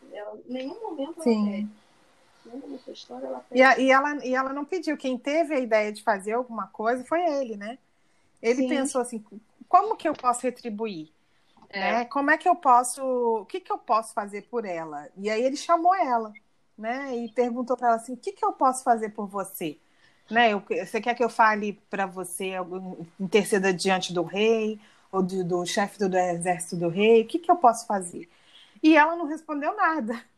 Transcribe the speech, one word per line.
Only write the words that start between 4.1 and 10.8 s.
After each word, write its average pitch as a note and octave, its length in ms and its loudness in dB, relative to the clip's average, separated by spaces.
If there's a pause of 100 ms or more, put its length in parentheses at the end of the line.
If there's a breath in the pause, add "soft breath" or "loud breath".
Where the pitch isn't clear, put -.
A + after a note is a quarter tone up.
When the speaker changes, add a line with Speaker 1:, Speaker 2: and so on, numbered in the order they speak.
Speaker 2:
e B3+ 100 -2
ela C4 180 -2
não C#4+ 120 -6
pediu. D4+ 320 -4
Quem B3+ 200 -4
teve D4 380 -2
a C4+ 40 2
ideia G#3+ 320 2
de G#3 120 -14
fazer G#3 300 -2
alguma A3+ 340 -6
coisa A#3+ 380 -2
foi E4 160 0
ele, C#4 340 -2
né? G#3 220 -12 (640)
Ele B3 220 2
Speaker 1:
Sim. B3+ 60 0
Speaker 2:
pensou C4+ 320 0
assim, A#3 220 -8 (440)
"Como G4+ 280 4
que - 120 -4
eu D4+ 60 0
posso A#3+ 300 -2
retribuir? A3 680 -6 (580)